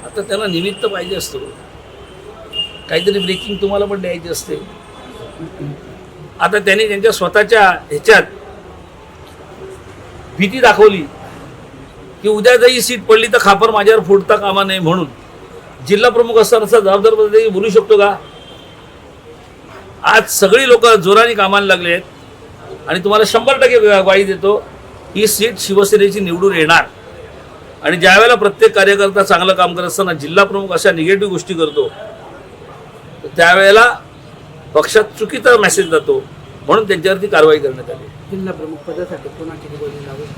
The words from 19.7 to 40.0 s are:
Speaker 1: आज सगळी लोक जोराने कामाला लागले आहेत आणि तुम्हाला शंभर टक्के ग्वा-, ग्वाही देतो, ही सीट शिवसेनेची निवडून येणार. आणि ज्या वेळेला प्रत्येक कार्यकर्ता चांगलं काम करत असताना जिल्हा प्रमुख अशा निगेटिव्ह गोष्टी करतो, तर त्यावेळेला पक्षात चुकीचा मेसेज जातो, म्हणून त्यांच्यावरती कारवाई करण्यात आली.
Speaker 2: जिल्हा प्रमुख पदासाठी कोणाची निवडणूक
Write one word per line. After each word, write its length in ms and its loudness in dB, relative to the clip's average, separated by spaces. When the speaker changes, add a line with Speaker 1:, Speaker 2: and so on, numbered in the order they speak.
Speaker 1:
आज 260 0
सगळी 400 2
लोक 180 4
जोराने 480 4
कामाला 320 0
लागले 240 0
आहेत 120 -2
आणि 160 -6
तुम्हाला 220 2
शंभर 320 0
टक्के 200 4
ग्वा-, 240 4
ग्वाही 220 2
देतो, 400 -4
ही 100 0
सीट 320 -2
शिवसेनेची 640 0
निवडून 360 -2
येणार. 280 2
आणि 140 -2
ज्या 200 4
वेळेला 180 4
प्रत्येक 400 2
कार्यकर्ता 480 0
चांगलं 320 0
काम 200 0
करत 120 -6
असताना 260 -4
जिल्हा 320 0
प्रमुख 240 -6
अशा 240 0
निगेटिव्ह 400 -2
गोष्टी 220 -8
करतो, 340 -2
तर 140 -14
त्यावेळेला 640 4
पक्षात 280 0
चुकीचा 540 -2
मेसेज 320 0
जातो, 340 -2
म्हणून 220 0
त्यांच्यावरती 380 -2
कारवाई 320 4
करण्यात 320 -8
आली. 460 -16
Speaker 2:
जिल्हा 160 -10
प्रमुख 240 -14
पदासाठी 520 -12
कोणाची 400 -16
निवडणूक 380 -14